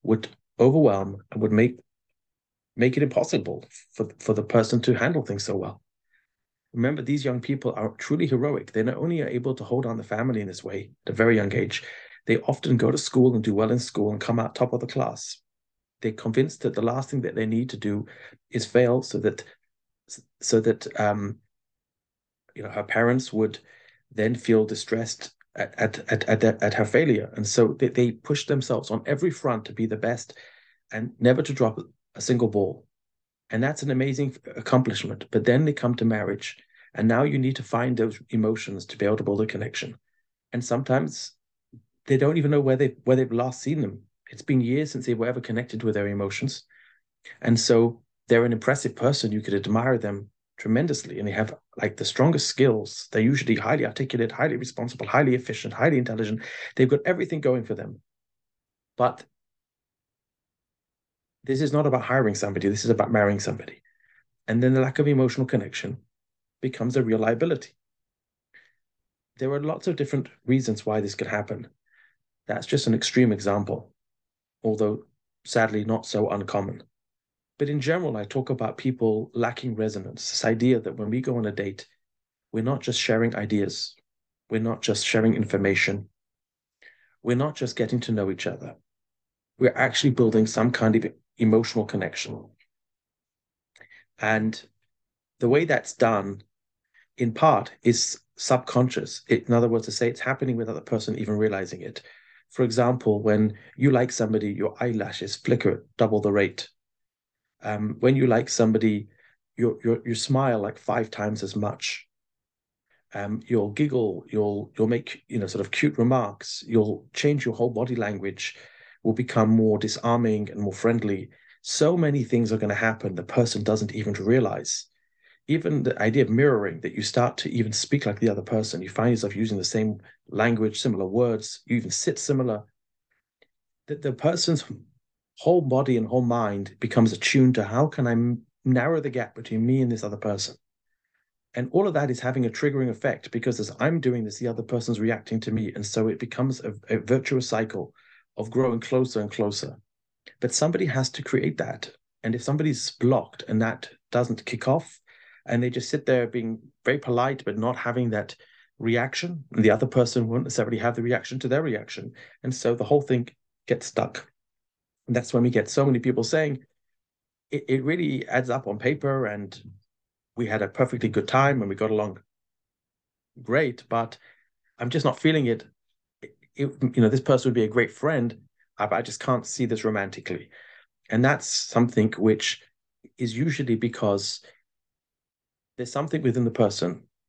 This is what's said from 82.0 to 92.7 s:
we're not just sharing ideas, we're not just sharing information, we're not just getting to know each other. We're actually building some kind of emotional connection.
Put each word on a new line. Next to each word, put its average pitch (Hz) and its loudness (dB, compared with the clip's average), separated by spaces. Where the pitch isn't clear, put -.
we're 110 -2
not 135 -2
just - -2
sharing 113 2
ideas, 104 -2
we're 113 -2
not 113 -4
just 104 0
sharing 113 4
information, 98 0
we're 123 0
not 151 0
just 123 -4
getting 120 0
to 117 -4
know 101 0
each - -6
other. - -8
We're 127 4
actually 131 2
building 110 4
some 113 2
kind 110 4
of - 0
emotional 113 2
connection. - -6